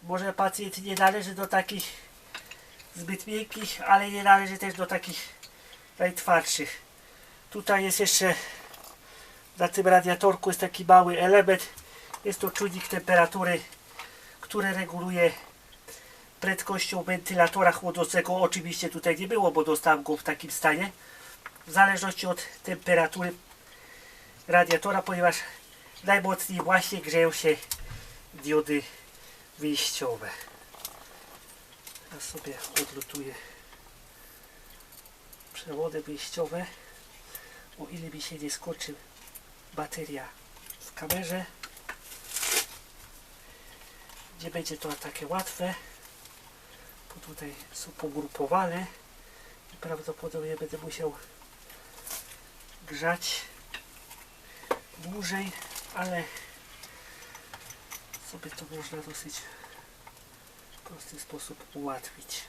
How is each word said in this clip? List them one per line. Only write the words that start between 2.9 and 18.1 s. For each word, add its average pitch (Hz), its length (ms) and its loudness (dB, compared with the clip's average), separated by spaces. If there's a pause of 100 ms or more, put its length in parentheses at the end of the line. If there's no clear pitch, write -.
zbyt 175 300 -8
miękkich, 214 600 -6
ale 196 240 6
nie 202 120 -4
należy 196 360 8
też 190 160 -4
do 180 120 -4
takich 180 420 -6 (720)
najtwardszych. 180 840 2 (680)
Tutaj 202 340 2
jest 190 160 0
jeszcze, 190 340 4 (1200)
na 175 100 4
tym 185 180 2
radiatorku 185 640 6
jest 180 100 -2
taki 185 240 -4
mały 175 360 10
element. 185 480 6 (560)
Jest 202 160 -4
to 196 100 -2
czujnik 185 380 -4
temperatury, 175 720 4 (800)
który 196 320 -2
reguluje 175 600 2 (1080)
prędkością 185 600 -2
wentylatora 180 720 4
chłodzącego. 175 640 0